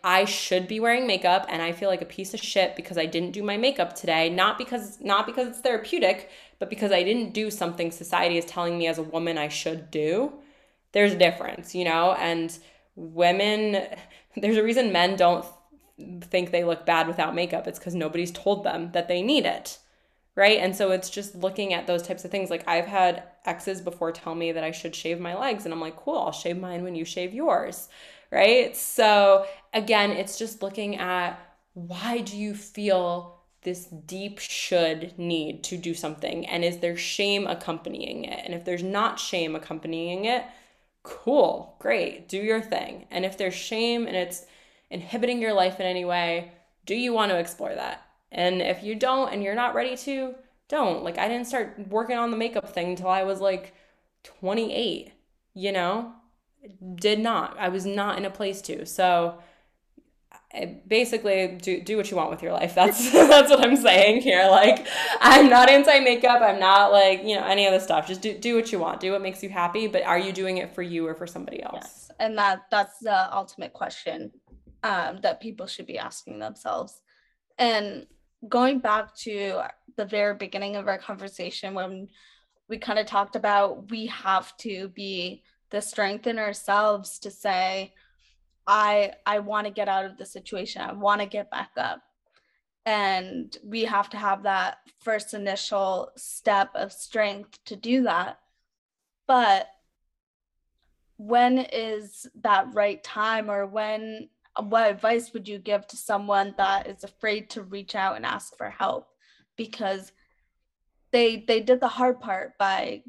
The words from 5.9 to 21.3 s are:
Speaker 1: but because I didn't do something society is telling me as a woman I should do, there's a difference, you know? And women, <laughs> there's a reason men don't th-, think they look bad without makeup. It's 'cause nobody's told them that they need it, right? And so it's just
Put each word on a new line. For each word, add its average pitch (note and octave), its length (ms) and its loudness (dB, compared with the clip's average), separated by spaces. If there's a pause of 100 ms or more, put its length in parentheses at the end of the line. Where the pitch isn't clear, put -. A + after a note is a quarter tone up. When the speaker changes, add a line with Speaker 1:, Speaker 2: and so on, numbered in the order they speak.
Speaker 1:
but G3 100 -8
because G#3 220 -4
I F3+ 100 4
didn't G#3+ 320 -2
do G#3+ 160 -4
something E3+ 400 -6
society F3 480 -2
is E3+ 80 -2
telling E3+ 320 -6
me E3+ 80 -2
as E3 140 -2
a D#3 40 -8
woman D#3+ 360 -4
I D3 80 -4
should D#3+ 420 -8
do, F3+ 440 -2 (580)
there's G3+ 220 4
a F3 40 -4
difference, - 560 0
you F3+ 120 -2
know? E3+ 280 2
And E3 420 -2 (400)
women, F#3+ 880 0 (260)
<laughs> - 280 -20
there's G#3+ 200 2
a G#3+ 60 4
reason A#3 280 2
men F3+ 240 2
don't F3 280 4 (540)
th-, F3 280 -16
think F3 260 -2
they F3 120 2
look E3 220 -2
bad E3 220 4
without E3+ 260 -2
makeup. E3+ 320 -4
It's - 140 -10
'cause F3 160 -8
nobody's E3+ 360 -4
told G3+ 320 -2
them E3+ 280 -4
that F3 160 -2
they F3+ 160 -2
need B3+ 240 2
it, - 320 -6 (560)
right? G3+ 240 6
And F#3+ 160 -2
so G3 160 0
it's F#3 180 -2
just G3+ 240 -12